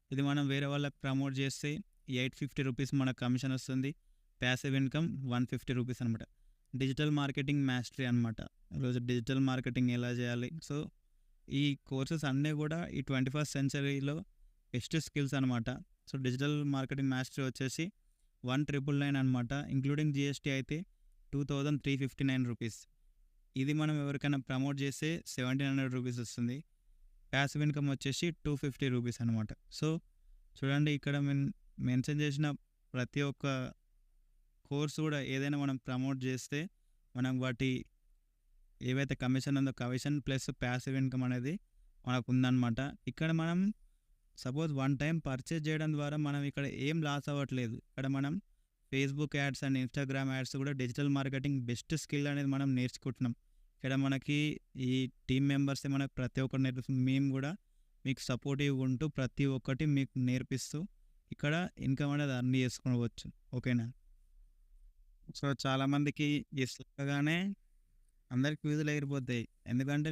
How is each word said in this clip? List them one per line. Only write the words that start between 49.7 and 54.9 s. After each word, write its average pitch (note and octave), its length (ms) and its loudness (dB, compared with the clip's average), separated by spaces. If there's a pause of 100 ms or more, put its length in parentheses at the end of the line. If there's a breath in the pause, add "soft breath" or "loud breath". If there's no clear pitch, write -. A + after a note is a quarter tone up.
Instagram C3+ 520 -2
యాడ్స్ C3 260 -4
కూడా C#3 180 -2
డిజిటల్ C3+ 380 0
మార్కెటింగ్ C#3 520 0
బెస్ట్ A#2+ 340 -4
స్కిల్ C#3+ 320 -2
అనేది C#3+ 220 0
మనం C#3 240 2
నేర్చుకుంటున్నాం. B2+ 600 -2 (340)
ఇక్కడ - 280 -4
మనకి C3+ 400 2 (460)
ఈ B2+ 80 0 (340)